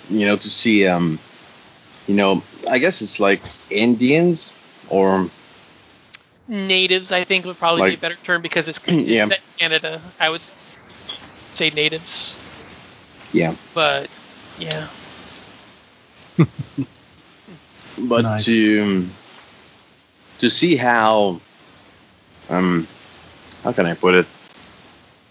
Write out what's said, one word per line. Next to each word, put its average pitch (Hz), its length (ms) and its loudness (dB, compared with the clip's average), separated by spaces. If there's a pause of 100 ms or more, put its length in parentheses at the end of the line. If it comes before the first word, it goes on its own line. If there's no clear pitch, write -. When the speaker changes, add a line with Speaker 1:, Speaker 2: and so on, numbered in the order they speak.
Speaker 1:
You 104 160 0
know, 104 120 2
to - 120 2
see, 104 380 4
um, 85 320 0 (880)
you 101 80 0
know, 98 260 2 (280)
I 127 100 2
guess 175 220 -2
it's - 180 -10
like 98 220 2 (280)
Indians 123 840 0 (360)
or 95 400 2 (1160)
Speaker 2:
Natives, 185 640 0
I 180 140 0
think, 185 200 -2
would 180 120 -12
probably 170 240 0
be - 100 4
Speaker 1:
Like 165 60 -4
Speaker 2:
a - 40 -20
better 170 220 -6
term 175 180 -2
because 165 280 -4
it's, 156 140 -12
Speaker 1:
<clears throat> - 40 -20
yeah. 117 360 2
Speaker 2:
it's 208 80 0
set 190 80 -2
in - 200 -16
Canada. 160 420 -2 (180)
I 160 100 0
would 165 120 -6
s-, - 120 -20 (1000)
say 160 160 0
natives. 156 640 -4 (1000)
Speaker 1:
Yeah. 85 220 0 (180)
Speaker 2:
But, 143 360 -2 (500)
yeah. 156 280 -10 (1500)
Speaker 1:
<laughs> 160 100 4 (1500)
But 117 280 0
Speaker 3:
Nice. 107 220 -2
Speaker 1:
to, 104 640 2 (1300)
to 120 100 0
see 165 260 2
how, 110 640 2 (1080)
um, 87 380 0 (760)
how - 80 -4
can 101 140 0
I 85 80 -2
put 90 220 2
it? 87 100 4 (1040)